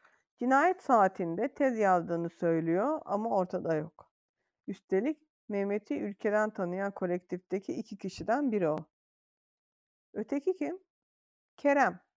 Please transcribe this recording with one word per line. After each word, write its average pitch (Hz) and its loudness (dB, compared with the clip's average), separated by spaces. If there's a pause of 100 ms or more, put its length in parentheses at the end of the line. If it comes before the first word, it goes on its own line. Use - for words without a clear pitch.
(360)
Cinayet 285 2
saatinde 190 2
tez 262 0
yazdığını 170 2
söylüyor 170 0
ama 214 -2
ortada 180 0
yok. 156 -6 (560)
Üstelik 208 -2 (200)
Mehmet'i 202 -2
ülkeden 208 0
tanıyan 190 -4
kolektifteki 185 -4
iki - -8
kişiden 226 -2
biri 185 0
o. 147 0 (1400)
"Öteki 285 -4
kim?" 302 -6 (800)
"Kerem," 262 2 (180)